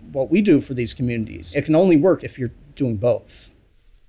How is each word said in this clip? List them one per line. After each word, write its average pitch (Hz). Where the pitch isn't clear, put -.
what 135
we 180
do 185
for 135
these 120
communities. 120
It 143
can 156
only 175
work 156
if -
you're 120
doing 120
both." -